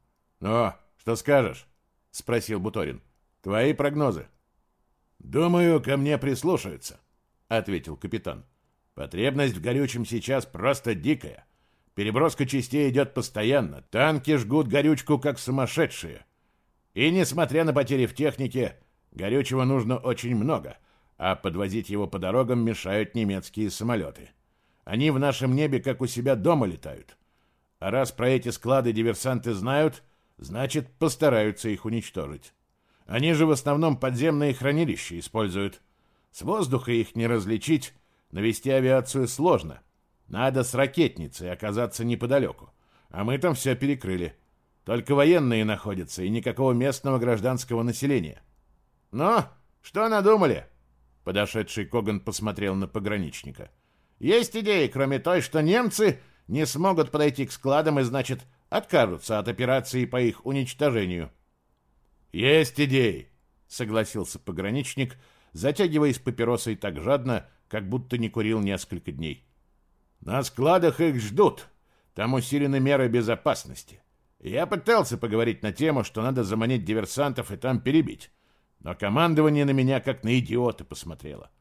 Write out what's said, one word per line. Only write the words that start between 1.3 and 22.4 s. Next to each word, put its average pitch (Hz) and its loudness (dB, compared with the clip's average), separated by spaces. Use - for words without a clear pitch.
спросил 110 -4
Буторин. 90 -4
«Твои 113 2
прогнозы?» 139 0
«Думаю, 170 2
ко 139 -2
мне 143 2
прислушаются», 131 -4
ответил 92 -2
капитан. 87 -8
«Потребность 120 -2
в 82 -8
горючем 123 -2
сейчас 120 -4
просто 120 -2
дикая. 92 -4
Переброска 127 0
частей 135 0
идет 135 2
постоянно. 110 -2
Танки 147 2
жгут 131 0
горючку, 143 2
как 135 -2
сумасшедшие. 131 -4
И, 139 2
несмотря 160 0
на 156 2
потери 127 2
в - -10
технике, 131 -2
горючего 127 0
нужно 127 0
очень 120 -4
много, 107 -2
а 92 0
подвозить 98 -4
его 101 -2
по 98 -8
дорогам 117 0